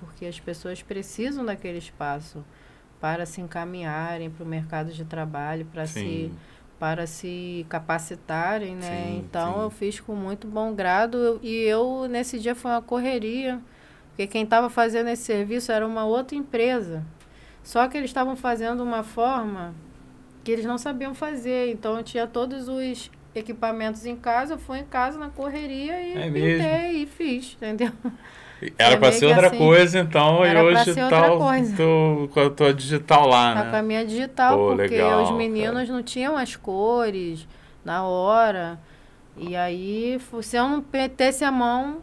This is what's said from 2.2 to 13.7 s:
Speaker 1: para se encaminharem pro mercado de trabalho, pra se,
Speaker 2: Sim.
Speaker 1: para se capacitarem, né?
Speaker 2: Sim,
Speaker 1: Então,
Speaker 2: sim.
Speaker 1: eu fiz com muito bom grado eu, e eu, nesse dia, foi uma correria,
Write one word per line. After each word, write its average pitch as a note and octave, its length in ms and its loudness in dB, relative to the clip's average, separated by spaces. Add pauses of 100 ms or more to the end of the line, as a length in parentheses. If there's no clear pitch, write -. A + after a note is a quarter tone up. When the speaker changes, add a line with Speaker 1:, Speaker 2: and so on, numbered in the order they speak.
Speaker 1:
para E3 280 -4
se E3 160 -12
encaminharem E3+ 880 -8
pro E3 160 -14
mercado D#3+ 440 -8
de D#3+ 140 -12
trabalho, D#3 680 -8
pra D#3+ 160 -8
se, D#3 140 -10
Speaker 2:
Sim. E3 320 -6 (460)
Speaker 1:
para E3 280 -4
se F3+ 600 -10
capacitarem, E3+ 1040 -6
né? F3 320 -8
Speaker 2:
Sim, F3 120 -8
Speaker 1:
Então, F3 340 -6
Speaker 2:
sim. G3+ 120 -4
Speaker 1:
eu G#3+ 60 -6
fiz G#3 300 -6
com G#3+ 140 -10
muito G3+ 340 -8
bom G#3+ 260 -4
grado G3+ 440 0
eu, A#3 240 0
e A3+ 220 -4
eu, B3+ 440 0
nesse A#3+ 300 -4
dia, A#3 160 -2
foi B3 160 -6
uma A#3 100 0
correria, B3 800 -4 (480)